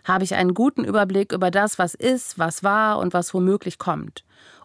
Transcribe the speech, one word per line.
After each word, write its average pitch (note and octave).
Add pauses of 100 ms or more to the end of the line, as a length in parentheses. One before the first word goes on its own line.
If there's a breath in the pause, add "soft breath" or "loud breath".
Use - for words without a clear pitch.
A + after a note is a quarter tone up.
habe F#3
ich F#3+
einen F3+
guten B3
Überblick G3+
über F3+
das, G3+
was F3
ist, -
was E3
war G#3+
und F3+
was F3
womöglich F#3
kommt. - (400 loud breath)